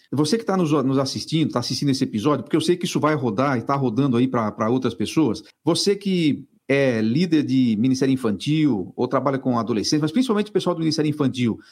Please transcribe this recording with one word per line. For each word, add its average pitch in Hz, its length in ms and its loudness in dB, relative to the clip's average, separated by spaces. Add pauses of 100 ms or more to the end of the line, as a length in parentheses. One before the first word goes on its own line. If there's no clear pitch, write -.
(120)
você 151 260 2
que 220 60 -4
tá 190 140 -2
nos, 165 140 0
nos 135 260 2
assistindo, 131 560 -2
tá 123 60 -2
assistindo 139 320 -2
esse 131 120 0
episódio, 127 400 0
porque - 140 -2
eu 147 40 2
sei 175 140 2
que - 80 -6
isso 165 160 -2
vai 151 160 2
rodar 127 420 0
e 110 40 -4
tá 139 140 -2
rodando 131 420 0
aí 127 100 2
pra, 120 240 0
pra 110 180 -2
outras 127 240 0
pessoas, 110 500 -2 (200)
você 170 320 0
que 180 500 0 (220)
é 135 320 2
líder 151 440 2
de 123 360 2
ministério 131 320 2
infantil 127 840 0
ou 123 100 0
trabalha 135 300 0
com 127 200 -2
adolescentes, 117 440 0
mas 151 100 -2
principalmente 214 380 0
o - 40 -6
pessoal 180 220 0
do 165 40 -6
ministério 156 280 0
infantil, 127 500 0 (140)